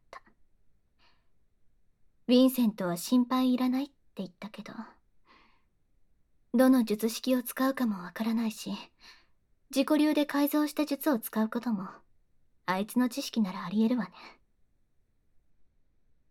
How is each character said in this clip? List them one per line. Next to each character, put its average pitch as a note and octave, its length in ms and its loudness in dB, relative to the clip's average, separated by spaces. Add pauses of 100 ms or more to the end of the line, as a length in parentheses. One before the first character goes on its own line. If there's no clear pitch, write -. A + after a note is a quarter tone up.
た。 - 120 -20 (2000)
ヴ B3 160 6
ィ - 20 6
ン B3+ 60 4
セ B3 160 0
ン G#3 60 0
ト F#3+ 140 -6
は E3+ 100 -2
心 B3 280 0
配 B3+ 280 0
い B3 40 0
ら B3+ 120 0
な B3+ 100 0
い C#4+ 60 -4
っ - 20 -12
て - 60 -18 (240)
言 F#3+ 100 -8
っ - 20 -14
た - 200 -14
け - 120 -18
ど、 - 120 -16 (1800)
ど C4 160 6
の C4 140 6
術 A3 260 0
式 B3+ 260 -2
を B3 60 0
使 C4 280 -2
う C4+ 40 0
か C4 140 -2
も F#3+ 160 -4
わ F3+ 80 -12
か A3 140 -6
ら A3+ 80 0
な A3+ 140 0
い G#3+ 40 -4
し、 - 200 -10 (1000)
自 C4+ 160 0
己 D4+ 140 2
流 D4+ 140 4
で D4 120 2
改 C#4+ 220 0
造 D4+ 180 0
し D4 80 -6
た D4+ 120 -2
術 D4 260 -4
を A3+ 80 0
使 A3 240 -4
う A3 60 -2
こ A#3+ 100 -6
と A#3 140 -2
も、 F#3+ 140 -4 (800)
あ F#3 140 0
い G#3 80 -4
つ - 120 -2
の B3 100 2
知 C4+ 120 -8
識 - 200 -2
な F#3 100 0
ら F#3 140 -8
あ F3 40 -8
り G#3+ 140 2
得 A#3 120 2
る B3 40 -2
わ F3+ 60 -2
ね。 - 60 -12 (2250)